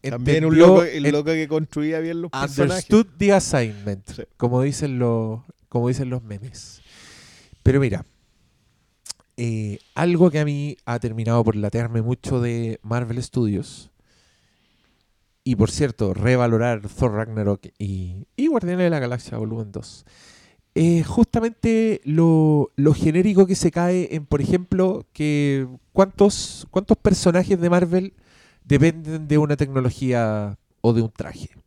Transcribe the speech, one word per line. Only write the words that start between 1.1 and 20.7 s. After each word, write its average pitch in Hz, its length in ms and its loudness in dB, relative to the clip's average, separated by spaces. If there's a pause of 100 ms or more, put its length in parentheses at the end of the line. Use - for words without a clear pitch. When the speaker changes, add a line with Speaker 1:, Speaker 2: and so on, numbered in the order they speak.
Speaker 1:
loco 147 180 0
que 160 160 -2
construía 156 540 -4
bien 165 220 -6
los 165 100 -10
personajes. 139 260 -6 (320)
Speaker 2:
understood 220 160 4 (120)
the 202 160 2
assignment, 104 760 -2
Speaker 1:
Sí. - 120 -16 (160)
Speaker 2:
como 123 240 0
dicen 139 360 -4
los, 113 420 -2 (280)
como 120 200 -2
dicen 127 220 -4
los 127 120 -6
memes. 107 580 -16 (800)
Pero 135 180 4
mira, 101 260 -2 (1300)
eh, 110 420 -6 (160)
algo 175 360 2
que 147 80 -4
a 151 80 -2
mí 143 400 -6
ha 120 120 -4
terminado 117 460 0
por 110 100 2
latearme 113 460 -4
mucho 123 400 -4
de 117 420 -4
Marvel 117 400 -6
Studios, 104 680 -4 (1500)
y 127 140 -2
por 104 140 2
cierto, 113 440 -2
revalorar 117 720 0
Thor 113 260 -2
Ragnarok 107 540 -4 (120)
y, 95 480 -8 (100)
y 269 120 0
Guardianes 185 360 -2
de 175 60 2
la 160 80 -2
Galaxia 120 400 -6
Volumen 110 340 -8
dos, - 320 -16 (680)